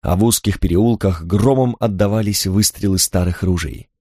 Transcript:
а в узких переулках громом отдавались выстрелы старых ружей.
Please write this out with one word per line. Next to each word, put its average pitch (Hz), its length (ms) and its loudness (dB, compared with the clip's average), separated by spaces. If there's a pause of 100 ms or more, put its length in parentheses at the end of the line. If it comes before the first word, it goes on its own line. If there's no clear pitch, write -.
а 90 100 0
в 98 80 2
узких 110 360 0
переулках 95 640 0
громом 120 540 2
отдавались 104 680 0
выстрелы 95 540 0
старых 90 420 0
ружей. 87 480 -4 (120)